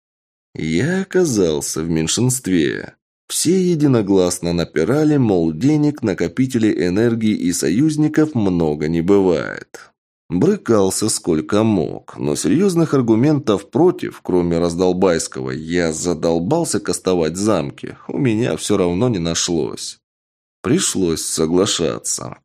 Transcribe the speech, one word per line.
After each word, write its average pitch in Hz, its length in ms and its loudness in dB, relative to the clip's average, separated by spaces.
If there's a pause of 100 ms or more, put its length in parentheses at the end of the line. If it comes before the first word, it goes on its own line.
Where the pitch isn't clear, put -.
(560)
Я 113 460 0
оказался 98 800 0
в 82 80 -4
меньшинстве. 82 1040 -2 (320)
Все 185 340 0
единогласно 101 920 2
напирали, 123 640 0
мол, 92 340 2
денег, 147 500 0
накопителей 107 880 0
энергии 110 480 2
и 87 160 -2
союзников 151 840 0
много 82 520 0
не 82 140 0
бывает. 85 920 0 (380)
Брыкался 107 800 2
сколько 87 540 0
мог, 80 540 -2
но 71 180 -2
серьезных 165 580 0
аргументов 120 760 2
против, 117 520 0
кроме 87 380 0
раздолбайского 85 920 0
«я 80 400 -2
задолбался 87 880 -2
кастовать 87 560 -2
замки», 92 640 -4 (100)
у - 100 -8
меня 120 380 0
все 101 220 -2
равно 92 320 0
не 101 100 -2
нашлось. 82 800 -4 (640)
Пришлось 95 600 0
соглашаться. - 1200 -2